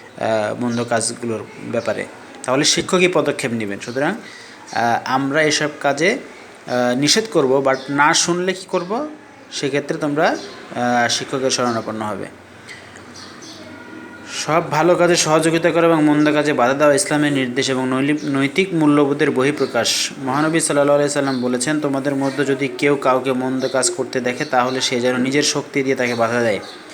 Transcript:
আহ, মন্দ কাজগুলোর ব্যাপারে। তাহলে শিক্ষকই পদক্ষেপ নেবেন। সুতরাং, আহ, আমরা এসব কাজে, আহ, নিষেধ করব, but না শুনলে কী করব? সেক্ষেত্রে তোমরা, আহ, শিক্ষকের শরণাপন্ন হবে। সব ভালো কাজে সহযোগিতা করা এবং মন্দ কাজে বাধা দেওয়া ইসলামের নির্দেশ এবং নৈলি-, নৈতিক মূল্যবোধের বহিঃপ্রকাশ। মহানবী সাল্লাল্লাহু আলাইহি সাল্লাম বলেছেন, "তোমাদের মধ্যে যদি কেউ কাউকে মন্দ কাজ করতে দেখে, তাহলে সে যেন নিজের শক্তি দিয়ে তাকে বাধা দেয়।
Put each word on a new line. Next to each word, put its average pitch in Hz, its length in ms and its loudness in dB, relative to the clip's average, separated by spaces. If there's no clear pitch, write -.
আহ, 110 440 0
মন্দ 120 200 -2
কাজগুলোর 117 600 -4
ব্যাপারে। 107 340 -2
তাহলে 131 200 0
শিক্ষকই 180 440 2
পদক্ষেপ 139 440 0
নেবেন। 107 280 -4
সুতরাং, 135 340 -4
আহ, - 920 -4
আমরা 139 380 0
এসব 147 260 0
কাজে, 151 360 2
আহ, 123 300 0
নিষেধ 147 340 2
করব, 139 340 2
but 165 120 4
না 143 240 4
শুনলে 180 400 0
কী 180 140 -10
করব? 196 400 -4
সেক্ষেত্রে 143 460 -4
তোমরা, 147 280 0
আহ, 123 840 -2
শিক্ষকের 131 420 -2
শরণাপন্ন 113 520 -2
হবে। 101 240 -6
সব 156 380 -2
ভালো 165 240 4
কাজে 170 200 4
সহযোগিতা 160 560 2
করা 165 140 4
এবং 160 180 6
মন্দ 151 300 4
কাজে 147 200 2
বাধা 127 200 4
দেওয়া 147 200 4
ইসলামের 147 400 2
নির্দেশ 131 360 0
এবং 131 180 0
নৈলি-, 135 360 0
নৈতিক 143 500 0
মূল্যবোধের 147 580 4
বহিঃপ্রকাশ। 127 840 0
মহানবী 147 420 0
সাল্লাল্লাহু 147 400 4
আলাইহি 147 140 2
সাল্লাম 139 280 0
বলেছেন, 123 380 0
"তোমাদের 139 360 -2
মধ্যে 139 300 0
যদি 135 220 0
কেউ 143 280 2
কাউকে 131 380 2
মন্দ 131 340 -2
কাজ 127 220 0
করতে 127 320 -4
দেখে, 123 240 -2
তাহলে 127 360 0
সে 127 200 0
যেন 127 160 2
নিজের 131 260 2
শক্তি 143 400 -2
দিয়ে 131 120 0
তাকে 120 200 0
বাধা 113 260 2
দেয়। 107 180 2